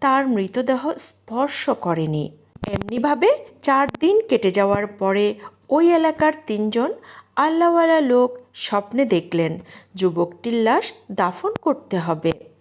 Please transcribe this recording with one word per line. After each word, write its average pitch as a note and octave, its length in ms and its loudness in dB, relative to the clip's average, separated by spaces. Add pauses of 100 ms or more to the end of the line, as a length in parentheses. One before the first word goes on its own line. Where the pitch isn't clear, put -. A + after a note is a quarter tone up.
তার C4+ 280 2
মৃতদেহ B3+ 640 -2
স্পর্শ - 800 -6
করেনি। D#3 600 -4 (400)
এমনিভাবে A#3+ 680 0 (240)
চার C4+ 260 2 (120)
দিন G4+ 280 4
কেটে G#3+ 220 2
যাওয়ার G3+ 360 0
পরে G3+ 480 0 (360)
ওই E4 220 4
এলাকার D#4 400 2 (140)
তিনজন G#3+ 460 -2 (440)
আল্লাহওয়ালা E4 640 4
লোক B3 380 2 (160)
স্বপ্নে G#3 500 -2
দেখলেন E3+ 540 0 (360)
যুবকটির F3+ 600 -2
লাশ A#3 380 0 (200)
দাফন F#3+ 400 -2 (100)
করতে - 360 -2
হবে। E3 340 -2 (280)